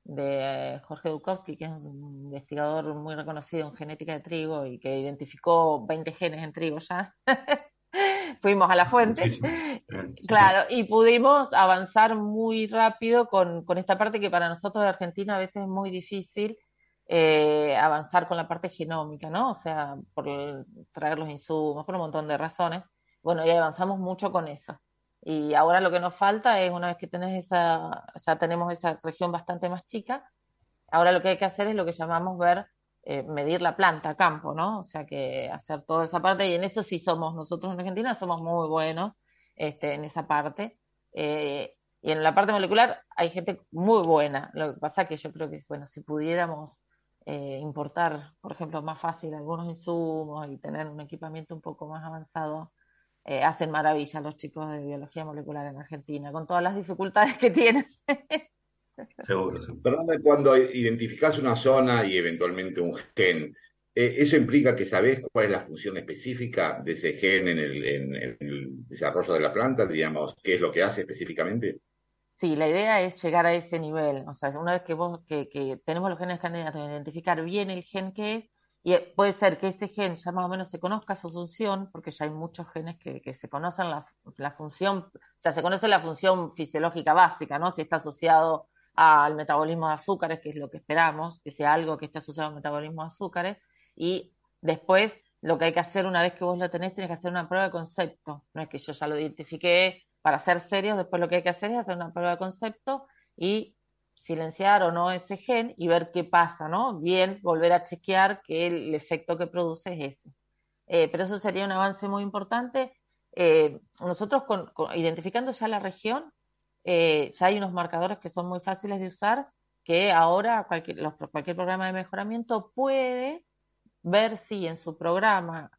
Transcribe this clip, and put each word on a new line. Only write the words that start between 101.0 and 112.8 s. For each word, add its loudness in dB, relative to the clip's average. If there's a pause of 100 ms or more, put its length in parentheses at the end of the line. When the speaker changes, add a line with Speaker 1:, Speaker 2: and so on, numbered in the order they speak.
Speaker 1:
lo 0
que 2
hay 0
que -2
hacer -2
es -2
hacer -4
una -8
prueba 0
de -4
concepto -8 (300)
y -2 (380)
silenciar 2
o 4
no 0
ese -6
gen -2
y -2
ver 4
qué -2
pasa, 2
¿no? -2
Bien, 2
volver 4
a 4
chequear 0
que -2
el -4
efecto -4
que -4
produce -6
es -8
ese. -20 (540)
Eh, 4
pero -2
eso -6
sería -2
un -4
avance -2
muy -4
importante. -4 (420)